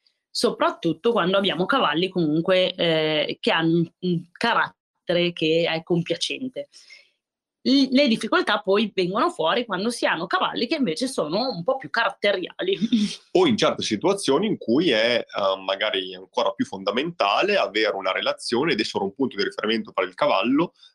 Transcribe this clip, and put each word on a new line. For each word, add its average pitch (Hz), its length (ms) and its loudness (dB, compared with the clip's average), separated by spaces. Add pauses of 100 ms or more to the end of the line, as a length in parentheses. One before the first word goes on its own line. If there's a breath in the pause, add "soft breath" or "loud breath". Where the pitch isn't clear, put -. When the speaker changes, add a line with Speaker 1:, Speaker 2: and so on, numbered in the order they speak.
(300)
Speaker 1:
Soprattutto 240 840 -2
quando 190 260 0
abbiamo 180 280 0
cavalli 175 420 0
comunque, 175 680 2
eh, 156 640 0
che - 100 0
hanno 165 500 2
un 175 320 -2
carattere 175 1000 -2
che 165 360 2
è 160 140 -2
compiacente. 143 840 -4 (920 loud breath)
I-, 269 300 4
le 277 160 4
difficoltà 220 540 0
poi 202 320 2
vengono 190 340 0
fuori 190 380 -2
quando 202 240 -2
si 240 160 -4
hanno 180 200 -2
cavalli - 400 -2
che 320 100 -2
invece 240 300 -2
sono 208 440 -4
un 175 120 -8
po' - 140 0
più 147 140 -12
caratteriali. 196 880 -2
<laughs> 208 540 0
Speaker 2:
O 359 140 6
in 233 120 4
certe - 240 2
situazioni 151 640 0
in 180 100 -2
cui 143 340 2
è, 117 280 2
eh, 95 440 -2
magari 95 520 -2
ancora 95 380 -4
più 131 120 -4
fondamentale 117 920 0
avere 104 360 0
una 95 180 -2
relazione 113 600 -2
ed 107 80 0
essere 101 240 -2
un 98 100 -6
punto 127 220 -2
di 98 80 -2
riferimento 107 480 -4
per 92 160 -2
il 92 60 -18
cavallo 135 580 2 (220 soft breath)